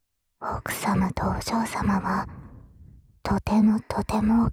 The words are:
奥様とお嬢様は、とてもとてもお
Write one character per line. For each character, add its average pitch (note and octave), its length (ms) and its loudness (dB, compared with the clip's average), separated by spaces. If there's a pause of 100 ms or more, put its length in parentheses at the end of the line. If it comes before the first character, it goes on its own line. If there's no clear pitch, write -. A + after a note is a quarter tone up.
(420)
奥 - 320 -6
様 F#3+ 380 0
と - 180 -2
お F#3 100 -2
嬢 A3+ 280 -2
様 G3 320 0
は、 F#3+ 280 -4 (960)
と G3 200 0
て G#3+ 200 2
も G#3+ 200 6
と - 220 -4
て A3 180 -2
も A3+ 260 4
お - 60 2